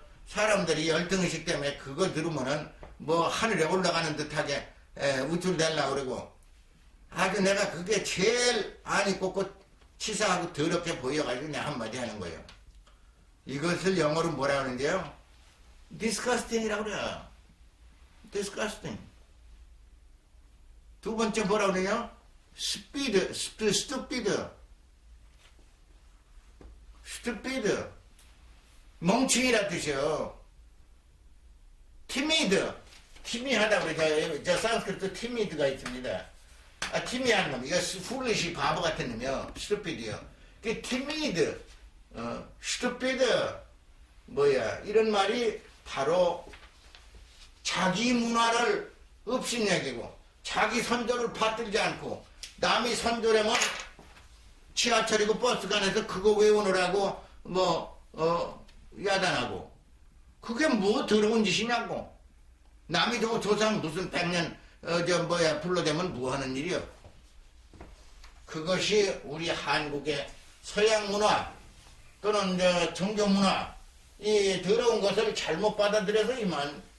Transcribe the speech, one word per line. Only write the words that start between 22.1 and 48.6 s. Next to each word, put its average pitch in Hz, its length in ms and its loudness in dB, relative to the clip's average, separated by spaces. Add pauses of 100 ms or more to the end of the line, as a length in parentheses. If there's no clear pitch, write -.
스피드, 208 800 -2
스피-, - 400 -2
스투피드. 202 760 -2 (2500)
스투피드. 220 880 -4 (1080)
멍충이라 233 680 4
뜻이요. 143 720 -2 (1700)
티미드. 247 680 2 (500)
티미하다 214 580 0
그러죠. 156 600 0
저 175 140 2
산스크리트 208 560 -2
티미드가 202 540 -2
있습니다. 123 580 -6 (680)
아, - 100 -2
티미한 220 480 0
놈. 123 140 -6
이거 170 160 0
스-, 185 200 -6
풀리시 220 520 -2
바보 160 280 0
같은 156 300 -2
놈이요. 123 460 -6
스투피드요. 117 600 -4 (420)
그 220 200 -4
티미드, 262 800 -2 (500)
어, 117 360 -8 (140)
스투피드, 247 920 0 (720)
뭐야, 135 580 2
이런 220 260 4
말이 214 500 2 (220)
바로 170 640 2 (1160)
자기 190 520 0
문화를 233 800 2 (320)